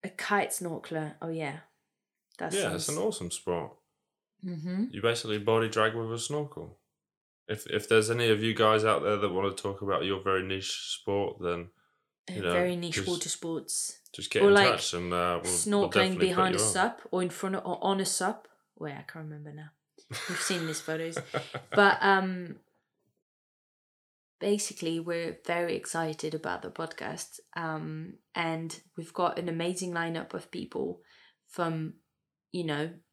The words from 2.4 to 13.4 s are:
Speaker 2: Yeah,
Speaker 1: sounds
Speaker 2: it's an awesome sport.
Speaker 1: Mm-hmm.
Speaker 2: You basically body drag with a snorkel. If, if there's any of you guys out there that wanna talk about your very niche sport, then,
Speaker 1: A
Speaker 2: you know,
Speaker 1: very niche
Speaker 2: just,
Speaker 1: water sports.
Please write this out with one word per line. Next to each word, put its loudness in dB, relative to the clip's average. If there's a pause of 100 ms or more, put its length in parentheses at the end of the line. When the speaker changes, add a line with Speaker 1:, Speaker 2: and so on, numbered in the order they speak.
Speaker 2:
Yeah, 0
Speaker 1:
sounds -2 (120)
Speaker 2:
it's -2
an -2
awesome -2
sport. -4 (720)
Speaker 1:
Mm-hmm. -2
Speaker 2:
You -8
basically 0
body 4
drag 2
with -4
a -4
snorkel. -6 (760)
If, -6
if -2
there's 6
any 4
of 4
you 2
guys 6
out 4
there 2
that 2
wanna 2
talk -6
about 0
your -2
very 2
niche -4 (280)
sport, -2
then, -2 (600)
Speaker 1:
A -8
Speaker 2:
you -4
know, 2
Speaker 1:
very 2
niche -4
Speaker 2:
just, -2
Speaker 1:
water -2
sports. -4 (160)